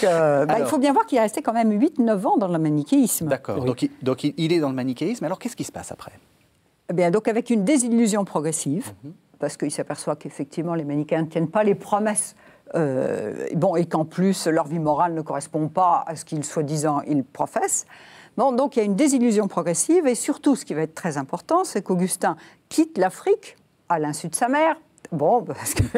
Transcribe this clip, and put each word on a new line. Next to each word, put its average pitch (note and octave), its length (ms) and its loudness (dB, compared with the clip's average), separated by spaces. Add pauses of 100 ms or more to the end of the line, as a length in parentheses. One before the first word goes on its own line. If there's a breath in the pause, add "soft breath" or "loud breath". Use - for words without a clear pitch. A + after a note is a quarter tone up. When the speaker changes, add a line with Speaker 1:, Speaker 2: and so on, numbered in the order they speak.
Speaker 1:
euh, D#3 420 4
bah, - 80 2
Speaker 2:
Alors. A#3+ 140 0
Speaker 1:
il - 20 -2
faut D4+ 80 2
bien C#4 140 4
voir A4 140 4
qu'il C4 120 0
est A3 40 6
resté G#3+ 200 0
quand A3+ 120 -2
même A3 180 2
huit, B3+ 260 2
neuf A3 260 2
ans F#4 120 2
dans G3+ 100 2
le F3 140 0
manichéisme. D#3 640 2
Speaker 2:
D'accord. - 320 -2
Speaker 3:
Oui. B2+ 80 -2
Speaker 2:
Donc, B2+ 160 -2
il, C#3+ 80 0 (100)
donc B2+ 220 -2
il, D3 140 0
il D#3+ 160 0
est E3+ 80 2
dans C#3+ 80 0
le C3 80 -4
manichéisme. D3 480 -4
Alors, F3+ 160 -4
qu'est-ce - 160 -8
qui - 80 -8
se - 80 -12
passe - 180 -14
après ? - 220 -16 (760)
Speaker 1:
Eh F#3+ 60 -6
bien, F3 160 2
donc G#3+ 160 0
avec A#3+ 240 0
une G#3+ 140 2
désillusion A#3 600 2
progressive, D#3 680 -4 (100)
Speaker 2:
Mhm. D3 100 -16 (280)
Speaker 1:
parce C#3+ 160 -6
qu'il D3+ 140 -4
s'aperçoit D3+ 460 -6
qu'effectivement D#3 580 -8
les D#3+ 100 -4
manichéens D3 380 -2
ne D#3 60 -2
tiennent D#3+ 220 -2
pas G#3+ 120 2
les G3+ 140 2
promesses, G#3 580 -2 (400 soft breath)
euh, C3 800 -2
bon, E3 220 2
et E3+ 100 2
qu'en D#3+ 180 -2
plus F#3 420 0
leur D#3+ 200 2
vie E3 140 -4
morale D#3 340 0
ne D#3+ 80 -4
correspond D3+ 460 -4
pas E3+ 380 2
à D#3+ 100 -8
ce - 80 -14
qu'ils D3+ 200 -6
soi-disant D3+ 600 -2
ils C#3+ 180 0
professent. - 640 -4 (500 loud breath)
Bon, C4 160 4
donc C4 240 0
il A#3 40 4
y - 20 2
a - 20 0
une G3+ 120 0
désillusion A#3+ 520 2
progressive F#3 580 0
et B3 80 4
surtout C#4+ 420 0
ce - 80 -12
qui E3 100 -8
va D#3 80 -2
être D#3 120 -4
très D3+ 240 -4
important, F3 460 -2
c'est G3+ 180 -4
qu'Augustin F3+ 540 0 (320 loud breath)
quitte D#4+ 300 0
l'Afrique - 580 0 (320)
à E3+ 100 2
l'insu D3+ 300 -4
de - 60 -6
sa A#3+ 140 0
mère. D4+ 280 2 (360)
Bon, F3+ 300 2
<laughs> D#3 40 -12
parce - 280 -8
que - 80 2 (160)